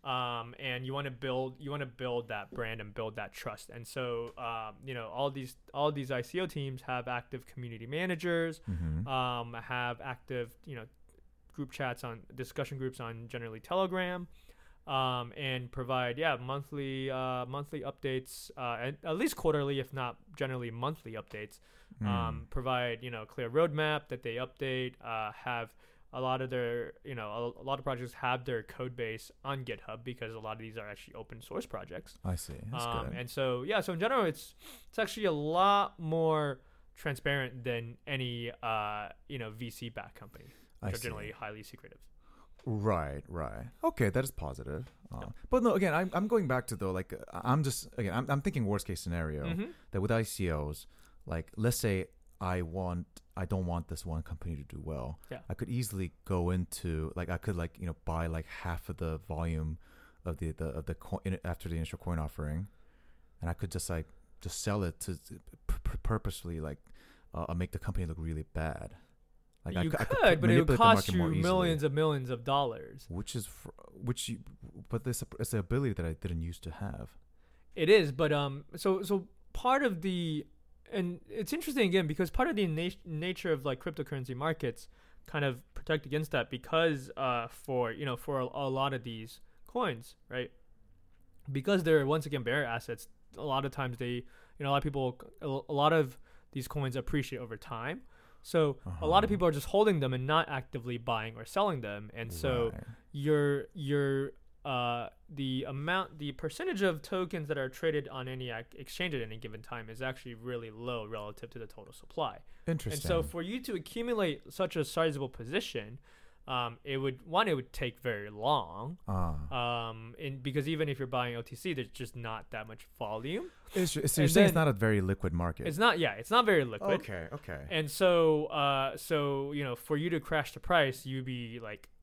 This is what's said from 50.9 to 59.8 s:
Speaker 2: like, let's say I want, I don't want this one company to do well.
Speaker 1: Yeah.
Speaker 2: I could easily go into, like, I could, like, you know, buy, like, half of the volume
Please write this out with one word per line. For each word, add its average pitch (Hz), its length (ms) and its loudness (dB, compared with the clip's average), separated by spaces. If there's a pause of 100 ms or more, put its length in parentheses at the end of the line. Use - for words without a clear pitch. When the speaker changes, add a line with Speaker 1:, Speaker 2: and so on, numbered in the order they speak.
Speaker 2:
like, 80 300 -4
let's 117 200 4
say 95 300 2 (340)
I 92 220 0
want, 87 440 -2 (300)
I 92 80 -2
don't 92 220 0
want 85 220 -2
this - 160 -8
one 80 180 -2
company 80 340 -6
to 71 60 -10
do 76 200 -12
well. 73 380 -6 (100)
Speaker 1:
Yeah. 127 80 -8 (100)
Speaker 2:
I - 60 -2
could - 140 -4
easily 101 440 -2 (120)
go 90 260 2
into, 82 640 0
like, 87 140 -2
I 107 80 0
could, 98 200 -2
like, 85 220 -4
you 90 80 -6
know, 80 100 -4 (100)
buy, 82 200 0
like, 80 200 -2
half - 420 -6
of 82 80 -6
the 80 220 -2 (100)
volume 80 500 0 (460)